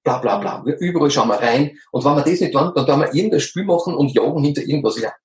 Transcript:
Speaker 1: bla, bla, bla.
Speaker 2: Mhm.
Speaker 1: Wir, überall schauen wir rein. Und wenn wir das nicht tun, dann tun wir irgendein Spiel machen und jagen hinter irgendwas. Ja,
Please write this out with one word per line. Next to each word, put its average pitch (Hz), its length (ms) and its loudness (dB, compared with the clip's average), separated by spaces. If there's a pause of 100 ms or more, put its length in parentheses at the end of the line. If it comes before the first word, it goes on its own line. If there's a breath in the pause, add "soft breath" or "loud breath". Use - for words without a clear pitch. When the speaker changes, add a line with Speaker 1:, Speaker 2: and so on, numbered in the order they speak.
Speaker 1:
bla, 123 160 0
bla, 104 180 0
bla. 98 220 -6
Speaker 2:
Mhm. 110 80 -14
Speaker 1:
Wir, 147 120 -2
überall 170 320 2
schauen 113 180 0
wir 104 120 0
rein. 127 360 0 (140 loud breath)
Und 123 120 -2
wenn 143 120 4
wir 139 80 2
das 175 180 2
nicht 160 120 0
tun, 156 220 0
dann - 100 0
tun 143 140 4
wir - 140 0
irgendein 202 260 2
Spiel - 240 -4
machen 170 320 0
und 139 180 2
jagen 147 300 0
hinter 143 200 0
irgendwas. 135 360 -2
Ja, 110 140 -6 (120)